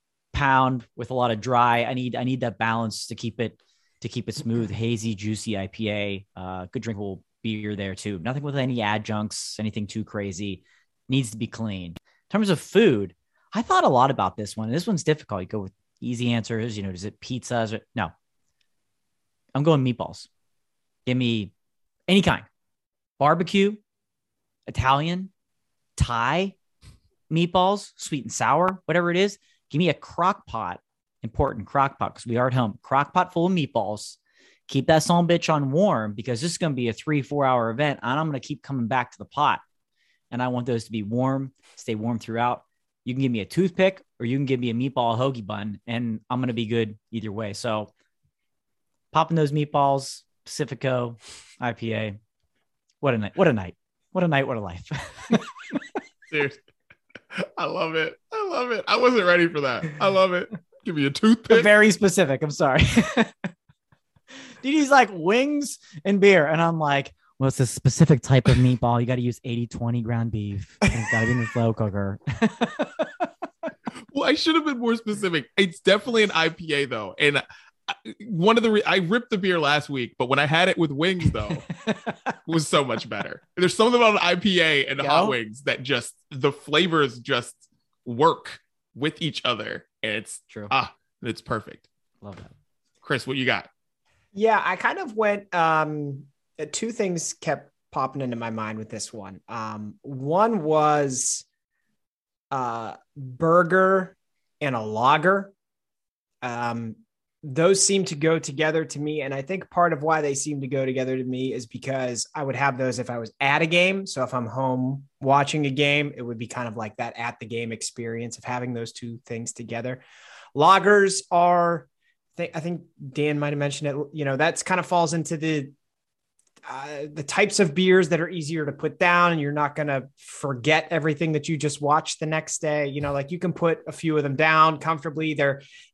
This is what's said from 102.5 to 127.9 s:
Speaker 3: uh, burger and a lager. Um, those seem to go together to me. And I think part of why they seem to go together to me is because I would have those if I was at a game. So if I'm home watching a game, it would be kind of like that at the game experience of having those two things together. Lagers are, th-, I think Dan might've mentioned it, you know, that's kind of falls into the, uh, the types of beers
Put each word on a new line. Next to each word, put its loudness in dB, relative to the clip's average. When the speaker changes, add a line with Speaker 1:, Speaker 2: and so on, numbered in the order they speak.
Speaker 3:
uh, -6
burger 2
and -2
a -4
lager. 2
Um, -6
those 2
seem 2
to -6
go 2
together -2
to -10
me. -4
And -6
I -6
think -8
part 4
of -4
why 2
they -2
seem -6
to -6
go -2
together -2
to -4
me -4
is -8
because -6
I -6
would -4
have 0
those -2
if -6
I -6
was -10
at 2
a 2
game. 2
So -4
if -4
I'm -2
home -2
watching 2
a -2
game, 2
it -12
would -8
be -8
kind -8
of -10
like -10
that -8
at -8
the -16
game -6
experience -8
of -20
having -6
those -8
two -12
things -10
together. -8
Lagers 6
are, 2
th-, -8
I -8
think -6
Dan 0
might've -2
mentioned -4
it, -4
you -6
know, 0
that's 2
kind 0
of -2
falls 2
into -4
the, -2
uh, -10
the -10
types 0
of 4
beers 6